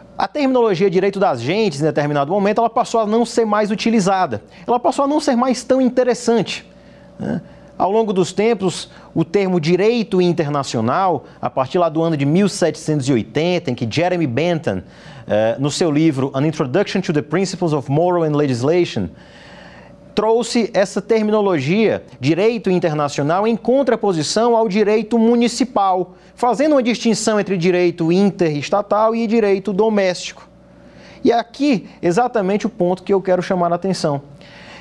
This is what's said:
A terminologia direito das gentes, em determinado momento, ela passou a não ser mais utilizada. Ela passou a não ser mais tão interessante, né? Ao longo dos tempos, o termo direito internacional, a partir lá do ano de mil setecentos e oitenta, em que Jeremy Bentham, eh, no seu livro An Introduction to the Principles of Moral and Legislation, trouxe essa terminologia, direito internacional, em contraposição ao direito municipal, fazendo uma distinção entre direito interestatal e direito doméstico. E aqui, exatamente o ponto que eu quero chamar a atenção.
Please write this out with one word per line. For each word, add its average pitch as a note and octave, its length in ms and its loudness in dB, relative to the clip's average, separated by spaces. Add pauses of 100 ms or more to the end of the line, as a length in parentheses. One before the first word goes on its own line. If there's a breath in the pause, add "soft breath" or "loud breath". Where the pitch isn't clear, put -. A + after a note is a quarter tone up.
(160 loud breath)
A - 100 -2
terminologia A#3+ 600 0
direito F#3+ 320 0
das D#3 220 0
gentes, D#3+ 400 -2
em - 20 -2
determinado D3 480 0
momento, G#3 300 0
ela A3+ 80 0
passou A#3 300 -2
a A3 60 0
não A3 200 0
ser A#3 180 0
mais G#3 260 0
utilizada. F#3+ 720 0 (240 loud breath)
Ela A#3+ 140 0
passou C#4 240 0
a C#4 40 0
não D4+ 120 0
ser C4 160 0
mais B3+ 260 0
tão C4 160 2
interessante, A#3+ 880 0 (520 loud breath)
né? - 240 -6 (340 loud breath)
Ao F3+ 160 0
longo A3 220 2
dos F3+ 180 0
tempos, G3+ 580 -2 (240 loud breath)
o E3 80 0
termo F#3 380 0
direito F#3 640 2
internacional, D3 1040 0 (160 loud breath)
a B2+ 80 -4
partir C3 260 -4
lá E3+ 140 2
do D#3 120 -2
ano E3 140 0
de C#3 80 -2
mil F3 240 2
setecentos D3+ 580 -2
e C#3+ 60 2
oitenta, D#3+ 580 -2
em B2 40 -2
que A2+ 140 -6
Jeremy E3+ 380 0
Bentham, C3 560 -2 (460 loud breath)
eh, A2 300 2
no C#3 120 -2
seu E3+ 200 0
livro C#3+ 440 0
An C3+ 120 0
Introduction E3 560 -2
to F3+ 100 -4
the D3 80 0
Principles F3 540 -2
of C3+ 160 -4
Moral F3 320 0
and D3+ 120 -2
Legislation, C#3+ 720 0 (1080 loud breath)
trouxe A3+ 580 0
essa F#3+ 300 0
terminologia, G#3 1000 2 (160 loud breath)
direito F#3+ 520 0
internacional, D#3+ 760 0
em A3+ 80 0
contraposição A3+ 1000 0
ao A3+ 100 2
direito G#3+ 520 0
municipal, A3 960 0 (200 loud breath)
fazendo B3 380 0
uma C4+ 100 4
distinção A3 560 0
entre F#3+ 200 -2
direito F3 520 0
interestatal G3 1040 0
e A#3 120 -2
direito G3+ 480 0
doméstico. G3+ 760 -2 (720 loud breath)
E B3+ 80 2
aqui, A#3+ 600 -2 (100)
exatamente G3+ 640 0
o G#3 40 -2
ponto F3+ 320 -2
que - 100 -2
eu G3 80 2
quero F3+ 220 0
chamar F3 300 0
a - 20 0
atenção. E3+ 480 -2 (580 loud breath)